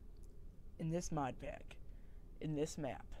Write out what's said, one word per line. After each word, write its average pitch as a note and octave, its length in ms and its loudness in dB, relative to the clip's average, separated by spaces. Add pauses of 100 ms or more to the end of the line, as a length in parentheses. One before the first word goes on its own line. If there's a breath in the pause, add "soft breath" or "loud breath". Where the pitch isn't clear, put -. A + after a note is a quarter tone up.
(800)
in D#3+ 120 4
this E3+ 200 4
mod C3+ 300 4
pack, - 360 -4 (640 loud breath)
in D#3 140 4
this D3 240 4
map. B2+ 280 0 (140)